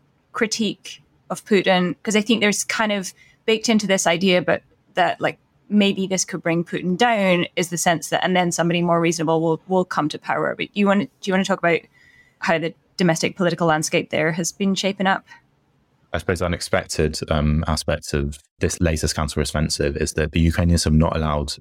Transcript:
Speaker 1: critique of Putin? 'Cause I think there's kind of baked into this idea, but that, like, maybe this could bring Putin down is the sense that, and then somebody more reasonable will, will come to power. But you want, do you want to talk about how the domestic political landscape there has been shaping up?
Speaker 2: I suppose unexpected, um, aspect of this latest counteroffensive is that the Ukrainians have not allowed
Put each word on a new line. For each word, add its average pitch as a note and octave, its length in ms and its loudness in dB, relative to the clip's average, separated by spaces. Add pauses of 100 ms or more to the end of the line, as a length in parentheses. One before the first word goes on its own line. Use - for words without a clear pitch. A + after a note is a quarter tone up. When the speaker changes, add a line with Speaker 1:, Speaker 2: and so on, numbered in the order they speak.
(320)
Speaker 1:
critique - 680 -4 (260)
of - 160 -10
Putin? F3+ 580 2
'Cause G3+ 120 -4
I G#3+ 60 4
think G#3+ 200 0
there's G#3 220 0
kind G#3+ 300 -2
of G3 200 -6 (340)
baked A3 220 0
into G#3+ 180 2
this F#3+ 200 2
idea, F3+ 360 2
but - 200 0 (320)
that, E3+ 260 0
like, - 180 -4 (340)
maybe G3 340 2
this F#3 180 -2
could E3 180 -10
bring E3+ 220 0
Putin F3+ 340 -4
down G3 560 2
is F3+ 160 -2
the E3+ 80 -6
sense E3+ 320 0
that, D#3+ 140 -2
and F3+ 120 2
then F3 160 2
somebody E3+ 300 0
more E3+ 180 2
reasonable E3 400 0
will, D#3+ 280 0
will F#3 160 2
come D3+ 240 -2
to D3+ 100 -8
power. - 380 -4
But - 200 -6
you G3+ 100 2
want, G3 220 2 (120)
do - 100 -6
you - 20 0
want F#3 140 0
to - 20 -10
talk F#3 120 -2
about E3+ 200 2 (600)
how E3 180 0
the E3 160 -4 (220)
domestic E3+ 400 0
political E3+ 320 0
landscape D#3 420 0
there D#3 220 0
has E3 200 -4
been G3 220 -2
shaping G3 320 -2
up? F#3+ 180 0 (880)
Speaker 2:
I F2 60 -4
suppose F2 240 -2
unexpected, E2+ 800 -2 (100)
um, D2+ 380 2
aspect D#2 460 -2
of C#2+ 240 -2 (200)
this - 220 -2
latest D#2+ 360 0
counteroffensive D2 800 -2
is - 180 -4
that D#2 180 -2
the E2+ 80 2
Ukrainians E2+ 440 2
have D#2+ 80 2
not D#2+ 240 4
allowed D2+ 440 -2